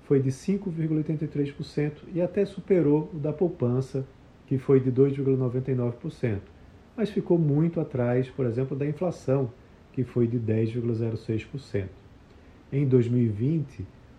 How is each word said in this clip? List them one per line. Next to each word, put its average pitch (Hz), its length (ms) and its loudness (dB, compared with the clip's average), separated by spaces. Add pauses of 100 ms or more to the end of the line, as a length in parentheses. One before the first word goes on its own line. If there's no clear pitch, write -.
foi 139 180 4
de 131 100 0
cinco 196 380 -4
vírgula 160 300 0
oitenta 156 260 -4
e - 20 -12
três 143 240 -4
por 151 120 -10
cento 151 380 -4 (120)
e 170 80 -2
até 185 240 0
superou 160 680 2
o 165 60 -8
da 147 120 -2
poupança, 131 760 -2 (400)
que 135 100 0
foi 135 240 4
de 127 100 0
dois 135 240 4
vírgula 135 220 0
noventa 131 340 -2
e 131 40 0
nove 123 240 -2
por 160 120 -8
cento, 110 400 -4 (460)
mas 214 120 -2
ficou 175 300 0
muito 160 420 2
atrás, 127 480 0
por - 160 -4
exemplo, 131 320 -2
da 139 80 -4
inflação, 143 640 -2 (420)
que 131 100 -2
foi 123 240 2
de 117 120 -2
dez 110 320 0
vírgula 120 220 -4
zero 113 240 -2
seis - 280 -4
por - 140 -12
cento. 95 360 -6 (760)
Em 139 160 0
dois 127 220 6
mil 120 140 2
e 117 60 4
vinte, 127 580 -2 (320)